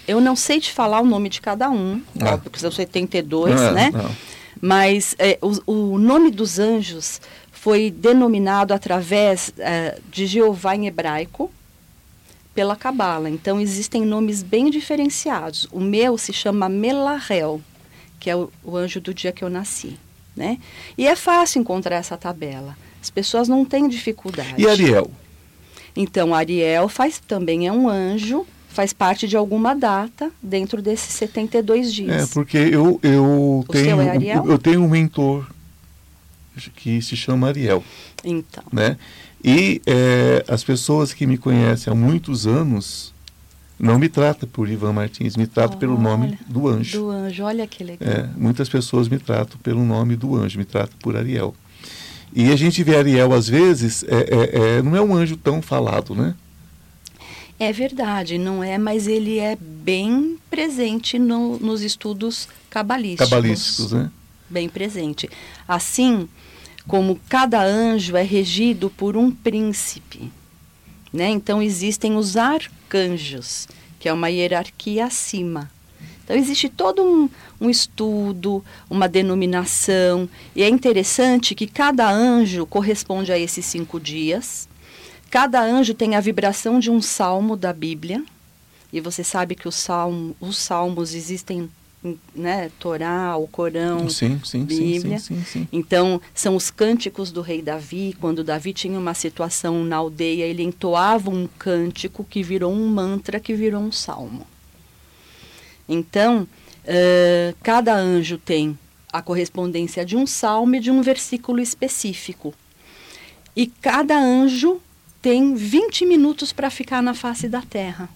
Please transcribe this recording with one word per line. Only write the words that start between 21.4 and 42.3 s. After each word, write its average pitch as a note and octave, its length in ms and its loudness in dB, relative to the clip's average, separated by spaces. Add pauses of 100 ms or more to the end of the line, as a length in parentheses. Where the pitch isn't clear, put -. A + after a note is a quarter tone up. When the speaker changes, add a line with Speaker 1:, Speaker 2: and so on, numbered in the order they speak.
Speaker 1:
encontrar F#3 360 -2
essa E3+ 200 -6
tabela. C#3+ 600 -10 (240)
As - 100 -12
pessoas A#3 380 0
não C4 160 4
têm C#4 240 2
dificuldade. F#3+ 680 -6
Speaker 2:
E G#3 120 6
Ariel? D#3+ 420 6 (880)
Speaker 1:
Então, F#3 380 0
Ariel E3 540 2
faz, C#4 300 -2
também F3 480 -2
é F#3 60 -2
um B3 160 4
anjo, G#3+ 580 -2 (220)
faz G3 240 -2
parte G3 340 0
de G3+ 100 0
alguma A3 380 2
data A#3 560 -2 (120)
dentro G3 380 -4
desses G#3+ 340 -4
setenta A3 440 -2
e A3+ 40 4
dois A3+ 300 2
dias. F3+ 300 -2
Speaker 2:
É, C3+ 100 0
porque D3 260 -2
eu, D#3+ 440 4
eu C#3 680 4
Speaker 1:
O - 40 -4
Speaker 2:
tenho, C#3 120 4
Speaker 1:
seu D3+ 160 4
é C#3 100 4
Ariel? - 360 0
Speaker 2:
eu D3+ 120 4
tenho F3 240 4
um E3+ 60 4
mentor C#3+ 600 2 (1300)
que A#2 260 -2
se A#2+ 140 -8
chama C3 320 0
Ariel. A2+ 340 0 (420)
Speaker 1:
Então. E3 380 -8 (100)
Speaker 2:
Né? A2+ 240 2 (480)
E, D#3+ 420 4
é, B2+ 600 4
as A#2+ 160 -2
pessoas D3 500 0
que - 140 -2
me C3 120 2
conhecem A#2 540 2
há A2+ 40 2
muitos C3 500 2